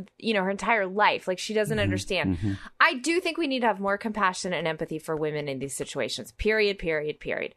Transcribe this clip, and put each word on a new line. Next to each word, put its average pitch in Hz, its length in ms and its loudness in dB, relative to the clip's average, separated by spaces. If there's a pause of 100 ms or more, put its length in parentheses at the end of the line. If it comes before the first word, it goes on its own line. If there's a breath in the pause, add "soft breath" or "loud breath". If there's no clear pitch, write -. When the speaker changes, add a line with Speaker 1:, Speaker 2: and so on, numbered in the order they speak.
(180)
Speaker 1:
you 220 160 0
know, 196 100 2
her 190 60 0
entire 196 380 2
life. 185 400 4
Like, 185 120 -2
she - 140 -6
doesn't 214 240 2
Speaker 2:
Mm-hmm. 202 60 2
Speaker 1:
understand. 185 540 0
Speaker 2:
Mm-hmm. 98 160 0 (280 loud breath)
Speaker 1:
I 320 140 6
do 320 260 0
think 330 160 -2
we 330 100 0
need 262 140 0
to 240 60 2
have 196 120 2
more 196 200 0
compassion 202 520 -2
and 165 160 -2
empathy 160 320 -4
for 160 160 -4
women 151 320 -2
in 135 120 -4
these 139 180 -6
situations. 127 560 -4
Period, 208 460 2
period, 151 400 -2
period. - 380 -4